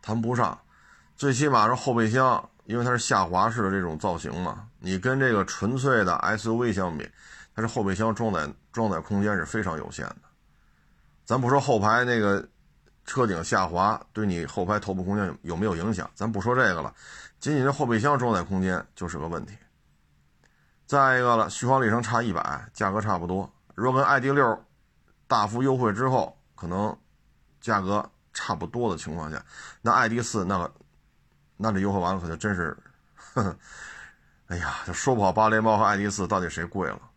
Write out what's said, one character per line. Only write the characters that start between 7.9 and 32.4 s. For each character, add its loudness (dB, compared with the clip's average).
箱 0
装 -2
载， -4
装 -2
载 -2
空 -2
间 2
是 -2
非 -6
常 -4
有 -10
限 -10
的。 -14
咱 -2
不 0
说 4
后 2
排 4
那 2
个 0
车 0
顶 -2
下 0
滑 0
对 -2
你 0
后 -4
排 0
头 -4
部 -4
空 -2
间 0
有， -6
有 -6
没 0
有 0
影 -2
响， -6
咱 -4
不 -4
说 0
这 4
个 -4
了， -8
仅 -2
仅 2
这 4
后 0
备 2
箱 2
装 0
载 0
空 -2
间 -2
就 -10
是 -8
个 -6
问 -6
题。 -18
再 4
一 4
个 6
了， 2
续 -4
航 4
里 4
程 2
差 0
一 0
百， -4
价 -2
格 -2
差 -2
不 -6
多。 -4
如 0
果 4
跟 4
I 4
D 0
六 2
大 2
幅 -2
优 2
惠 2
之 0
后， 0
可 -12
能 -4
价 0
格 -2
差 -4
不 -8
多 -2
的 -4
情 -8
况 -8
下， -8
那 0
I 4
D -2
四 -4
那 -2
个， -4
那 -2
这 0
优 0
惠 0
完 0
了 -6
可 -8
就 -6
真 -2